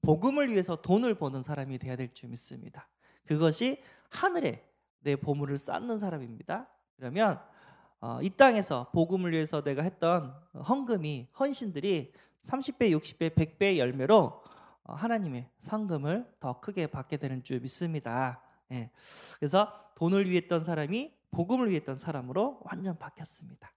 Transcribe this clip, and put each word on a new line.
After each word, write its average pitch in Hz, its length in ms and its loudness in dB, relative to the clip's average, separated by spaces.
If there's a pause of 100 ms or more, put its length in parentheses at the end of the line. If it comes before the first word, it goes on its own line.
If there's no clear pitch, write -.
복음을 240 500 2
위해서 185 240 2
돈을 214 400 2
버는 135 260 -4
사람이 135 380 -6
돼야 131 160 -6
될 123 180 -8
줄 - 160 -18
믿습니다. - 580 -14 (380)
그것이 165 560 2 (280)
하늘에 349 540 -2 (360)
내 143 160 0
보물을 143 420 -2
쌓는 226 420 -4
사람입니다. 175 720 -8 (260)
그러면, 160 460 0 (580)
어, 120 220 -8
이 185 80 0
땅에서 196 640 6
복음을 175 400 2
위해서 156 320 0
내가 143 180 0
했던 165 520 0 (340)
헌금이, 185 600 -2 (100)
헌신들이 196 760 -2 (260)
삼십 - 380 -6
배, 226 140 6
육십 - 260 0
배, 165 120 0
백 160 280 2
배 196 200 4
열매로, 139 680 6 (400)
어, - 100 -14
하나님의 165 640 -2
상금을 190 840 -4
더 127 200 -6
크게 185 280 -4
받게 143 300 -6
되는 131 260 -6
줄 131 160 -4
믿습니다. 131 840 -4 (300)
예. 120 200 -10 (480)
그래서 190 560 2
돈을 190 340 2
위해 180 80 2
했던 170 260 0
사람이 170 500 -4 (180)
복음을 233 380 0
위해 180 80 2
했던 135 200 -6
사람으로 151 680 -4
완전 180 340 -6
바뀌었습니다. - 800 -14